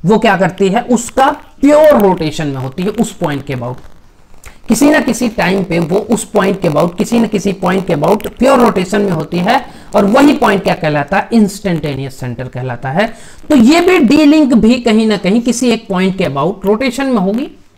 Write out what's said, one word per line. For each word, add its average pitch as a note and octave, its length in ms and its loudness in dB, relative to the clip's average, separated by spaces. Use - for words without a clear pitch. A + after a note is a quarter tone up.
वो G#3+ 160 2
क्या A3 180 2
करती F#3+ 320 0
है? G3+ 140 0
उसका B3+ 480 0
pure D4 400 6
rotation E3 460 0
में C#3 100 -6
होती C3 260 -8
है, F#3 80 -4
उस G#3+ 220 -4
point D3 340 -6
के C#3 80 -8
about। B2 220 -8
किसी C#4+ 220 4
ना C4 100 2
किसी A#3+ 300 -4
time F#3+ 340 -2
पे E3+ 160 -4
वो E3 180 -2
उस - 200 -2
point G3 320 0
के F3 60 0
about, E3+ 300 -2
किसी A#3 220 0
ना A3+ 60 2
किसी G3 280 -4
point F3+ 320 -2
के F3 80 -2
about D#3+ 340 0
pure C4 220 2
rotation G3+ 400 0
में G3+ 120 -2
होती D#3 260 -4
है, A#3 260 0
और G3+ 100 2
वही C4+ 320 4
point G3+ 260 0
क्या F3 120 0
कहलाता D3+ 420 -2
है? - 160 -2
instantaneous D#3+ 880 -2
center B2 280 -8
कहलाता B2+ 420 -8
है। F#3 160 0
तो D4+ 60 4
ये C#4 240 6
भी F4+ 200 4
डी C#4+ 240 4
लिंक D4 300 4
भी A3+ 260 4
कहीं A3 260 2
ना G#3+ 100 0
कहीं G3 260 0
किसी A#3+ 280 0
एक A3 180 -4
point F#3+ 300 -2
के F#3 60 -2
about D3+ 400 -4
रोटेशन B3 420 -2
में B3 140 0
होगी, G#3+ 300 -4